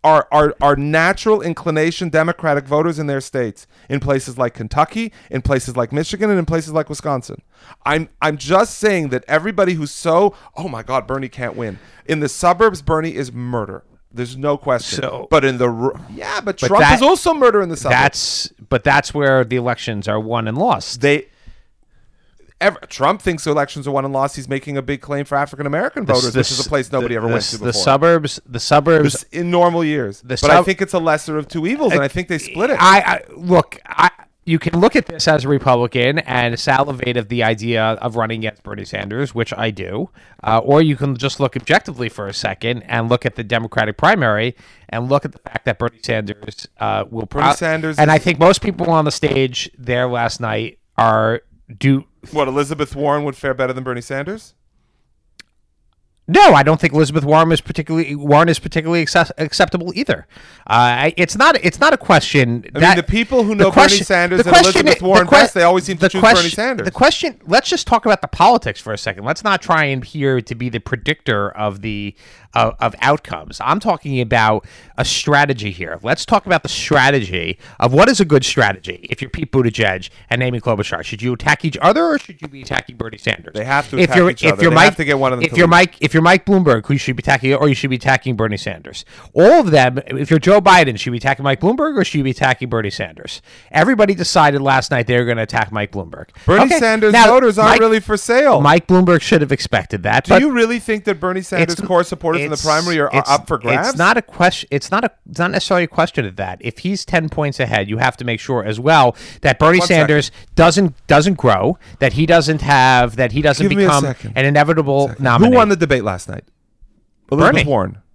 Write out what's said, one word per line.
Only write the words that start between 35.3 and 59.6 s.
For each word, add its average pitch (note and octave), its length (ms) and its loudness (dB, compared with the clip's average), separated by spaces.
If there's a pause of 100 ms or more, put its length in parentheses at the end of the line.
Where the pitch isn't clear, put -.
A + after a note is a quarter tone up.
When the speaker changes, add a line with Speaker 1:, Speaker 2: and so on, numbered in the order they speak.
Speaker 2:
a C3+ 40 -4
Republican B2+ 720 0
and A#2+ 380 -4
salivate C3 580 -2
at A2 120 -4
the A#2+ 160 -2
idea A2+ 400 -2
of A2+ 320 -4
running A2+ 240 -4
against G#2+ 240 -10
Bernie G2+ 200 -12
Sanders, G#2 520 -8
which A#2 200 -4
I A2 140 -4
do, G2+ 400 -10 (320)
uh, A2 220 2
or D3 180 4
you D3 140 2
can C#3 200 -4
just C3 220 -6
look C#3 180 -4
objectively B2+ 520 -4
for G#2 180 -10
a G2 80 -12
second A2 480 -6
and A#2 260 -4
look A#2+ 160 0
at - 120 -6
the A#2 80 -10
Democratic A2 520 -4
primary B2 600 0 (320)
and A#2+ 200 -8
look C#3+ 160 0
at C#3+ 60 -8
the - 80 -20
fact - 280 -12
that B2 120 -4
Bernie - 240 -6
Sanders, G#2+ 640 -8 (140)
uh, G#2 280 -4
will A2 180 -10
Speaker 1:
Bernie C#3 180 -4
Speaker 2:
pro- C#3 100 4
Speaker 1:
Sanders D#3+ 460 -6
Speaker 2:
and D3+ 100 4
Speaker 1:
is D#3 60 4
Speaker 2:
I - 20 4
think D#3+ 220 -2
most F3+ 220 4
people F3 280 -4
on D#3+ 140 2
the D3+ 80 -2
stage C3+ 680 -4
there B2 300 -2
last A#2 320 -4
night A2 400 -6 (180)
are A2+ 440 2 (360)
do C3+ 260 0 (280)
Speaker 1:
What, D3 160 0
Elizabeth C#3+ 480 -4
Warren D3 260 -2
would C#3 140 -6
fare C3+ 180 -6
better B2+ 180 -4
than B2+ 120 -10
Bernie B2 160 -8
Sanders? C3+ 540 -12 (1700)
Speaker 2:
No, D4 260 6
I C#3 80 6
don't D#3 180 2
think E3+ 140 -2
Elizabeth D3+ 300 0
Warren D#3+ 260 4
is D#3+ 100 2
particularly, D#3+ 540 -6
Warren C#3+ 340 4
is - 120 0
particularly E3 420 -2
access-, E3 360 0
acceptable E3+ 580 -4